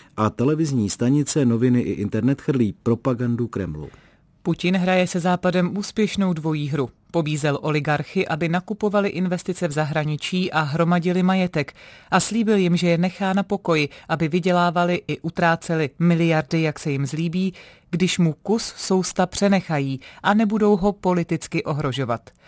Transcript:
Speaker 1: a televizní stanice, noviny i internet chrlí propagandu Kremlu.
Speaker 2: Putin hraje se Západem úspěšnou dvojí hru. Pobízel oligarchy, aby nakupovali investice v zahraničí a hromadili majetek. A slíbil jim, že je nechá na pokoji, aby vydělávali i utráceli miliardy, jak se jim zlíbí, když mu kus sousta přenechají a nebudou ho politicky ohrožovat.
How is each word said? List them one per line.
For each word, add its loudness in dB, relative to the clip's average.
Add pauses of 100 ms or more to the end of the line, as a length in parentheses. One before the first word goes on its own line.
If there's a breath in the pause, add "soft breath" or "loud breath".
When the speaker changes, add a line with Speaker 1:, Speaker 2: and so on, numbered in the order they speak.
(180 loud breath)
Speaker 1:
a 2
televizní 0
stanice, 0
noviny 4
i -2
internet -2
chrlí 0 (100)
propagandu -2
Kremlu. -8 (540 soft breath)
Speaker 2:
Putin 0
hraje 2
se -4
Západem 0
úspěšnou 0
dvojí -2
hru. -2 (220)
Pobízel 0
oligarchy, -2
aby -2
nakupovali 0
investice -2
v -2
zahraničí -2
a 0
hromadili 2
majetek. 0 (380 loud breath)
A 4
slíbil 2
jim, 2
že 0
je 4
nechá -2
na 2
pokoji, 0 (200 loud breath)
aby 0
vydělávali 2
i -4
utráceli 0 (100)
miliardy, 2
jak -2
se -4
jim -2
zlíbí, -4 (360 loud breath)
když 0
mu 4
kus -2
sousta 0
přenechají 0 (240 loud breath)
a 2
nebudou 4
ho 2
politicky -2
ohrožovat. -4 (180 loud breath)